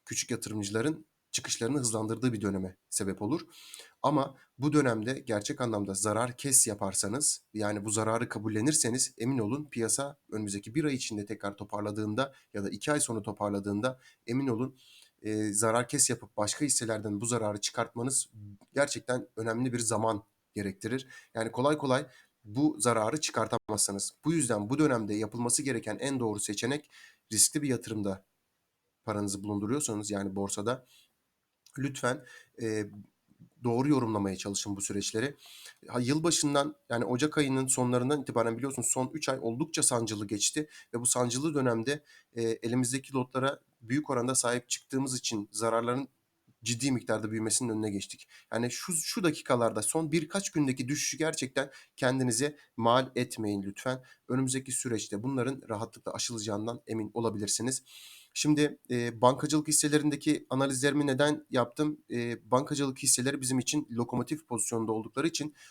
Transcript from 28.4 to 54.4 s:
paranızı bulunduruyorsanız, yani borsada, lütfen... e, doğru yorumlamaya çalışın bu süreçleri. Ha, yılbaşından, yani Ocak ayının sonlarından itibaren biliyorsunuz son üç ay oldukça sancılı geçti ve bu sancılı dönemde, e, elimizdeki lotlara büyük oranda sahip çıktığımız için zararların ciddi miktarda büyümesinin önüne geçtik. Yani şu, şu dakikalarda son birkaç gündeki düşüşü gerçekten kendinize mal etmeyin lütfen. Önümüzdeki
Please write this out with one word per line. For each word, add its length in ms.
paranızı 380
bulunduruyorsanız, 680
yani 240
borsada, 520
lütfen... 460
e, 240
doğru 240
yorumlamaya 480
çalışın 400
bu 40
süreçleri. 560
Ha, 120
yılbaşından, 760
yani 140
Ocak 340
ayının 280
sonlarından 560
itibaren 360
biliyorsunuz 300
son 260
üç 140
ay 120
oldukça 420
sancılı 440
geçti 420
ve 60
bu 60
sancılı 480
dönemde, 500
e, 100
elimizdeki 720
lotlara 460
büyük 300
oranda 240
sahip 340
çıktığımız 500
için 340
zararların 560
ciddi 280
miktarda 380
büyümesinin 380
önüne 220
geçtik. 380
Yani 180
şu, 220
şu 320
dakikalarda 580
son 300
birkaç 380
gündeki 380
düşüşü 300
gerçekten 520
kendinize 600
mal 400
etmeyin 460
lütfen. 400
Önümüzdeki 440